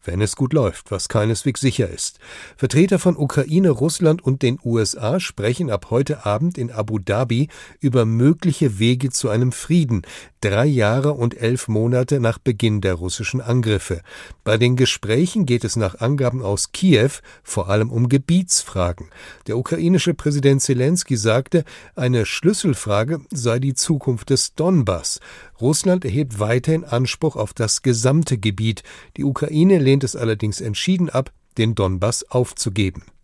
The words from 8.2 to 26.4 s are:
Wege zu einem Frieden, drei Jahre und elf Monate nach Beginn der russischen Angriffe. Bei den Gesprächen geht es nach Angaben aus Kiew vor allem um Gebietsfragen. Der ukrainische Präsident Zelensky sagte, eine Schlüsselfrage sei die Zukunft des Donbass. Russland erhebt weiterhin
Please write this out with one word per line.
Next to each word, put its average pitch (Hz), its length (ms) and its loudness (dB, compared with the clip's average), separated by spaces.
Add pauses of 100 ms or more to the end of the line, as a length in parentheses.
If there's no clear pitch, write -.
Wege 123 320 2
zu - 180 -2
einem 123 220 2
Frieden, 139 520 0 (400)
drei 104 220 2
Jahre 135 480 2
und 120 260 -2
elf 120 280 -2
Monate 123 520 0
nach 113 200 0
Beginn 107 420 0
der 92 140 0
russischen 92 460 -6
Angriffe. 110 600 0 (420)
Bei 110 140 2
den 123 180 4
Gesprächen 131 680 0
geht 120 180 0
es 110 120 -4
nach 104 260 -2
Angaben 127 400 0
aus 101 300 -2
Kiew 139 400 4 (320)
vor 92 260 -6
allem 110 220 0
um 120 180 0
Gebietsfragen. 131 1000 0 (340)
Der 107 100 -4
ukrainische 170 600 0
Präsident 139 480 2
Zelensky 139 520 0
sagte, 117 480 2 (320)
eine 123 300 0
Schlüsselfrage 143 1040 0
sei 120 300 -2
die 135 160 -2
Zukunft 135 560 -2
des - 240 0
Donbass. 143 640 0 (400)
Russland 180 460 0
erhebt 120 340 -2
weiterhin 127 460 0